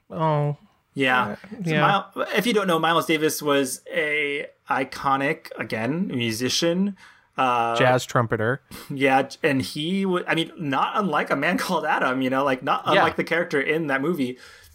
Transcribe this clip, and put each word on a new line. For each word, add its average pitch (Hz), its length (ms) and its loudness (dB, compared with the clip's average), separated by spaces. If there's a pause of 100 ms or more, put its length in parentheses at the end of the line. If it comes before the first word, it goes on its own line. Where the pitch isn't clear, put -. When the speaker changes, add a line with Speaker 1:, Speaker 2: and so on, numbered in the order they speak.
(100)
Speaker 1:
"Oh." 151 460 0 (380)
Speaker 2:
Yeah. 127 280 2
Speaker 1:
Uh, 104 140 -4
Speaker 2:
So 196 340 -8
Speaker 1:
yeah. 156 320 4 (140)
Speaker 2:
Mil-, - 100 -2 (100)
if 202 100 0
you 240 60 2
don't 202 140 2
know, 165 140 2
Miles 160 260 2
Davis 156 340 2
was 139 400 0 (100)
a 151 560 -2 (220)
iconic, 139 920 -2
again, 127 500 -2
musician. 147 880 0 (420)
Uh, 117 380 2
Speaker 1:
Jazz 127 280 4
trumpeter. 120 560 0 (300)
Speaker 2:
Yeah, 135 380 2 (140)
and 135 200 2
he 170 400 -4
w-, 180 240 0
I 156 80 0
mean, 160 240 -2
not 151 400 0
unlike 180 320 0
A 160 60 2
Man 165 220 0
<laughs> - 60 -4
Called 156 220 -2
Adam, 139 340 0
you 131 80 0
know, 135 160 2
like, 131 180 0
not 147 240 0
Speaker 1:
Yeah. 160 80 2
Speaker 2:
unlike 151 220 4
the 175 80 -2
character 170 360 0
in 160 260 0
that 135 160 0
movie, 139 340 -2 (380)